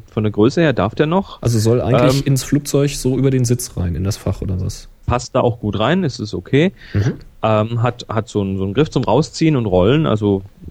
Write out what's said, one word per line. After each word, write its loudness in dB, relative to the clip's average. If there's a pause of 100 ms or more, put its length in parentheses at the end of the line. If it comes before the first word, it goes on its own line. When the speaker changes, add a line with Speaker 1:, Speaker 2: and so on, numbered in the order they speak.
(120)
Speaker 1:
von -2
der 0
Größe 2
her 4
darf 0
der 2
noch. -2
Speaker 2:
Also 0
soll 2
eigentlich 2
Speaker 1:
Ähm, -8
Speaker 2:
ins 0
Flugzeug 0
so -2
über 2
den 2
Sitz -2
rein, -2
in -4
das -2
Fach -6
oder -4
was? -8 (180)
Speaker 1:
Passt -2
da 2
auch 0
gut -4
rein, 2
ist -4
es -8
okay. 0 (220)
Speaker 2:
Mhm. 0 (300)
Speaker 1:
Ähm, 2
hat, -2
hat -4
so -2
einen, -2
so -4
einen -2
Griff 2
zum -2
Rausziehen 0
und 0
Rollen, 2
also 0 (300)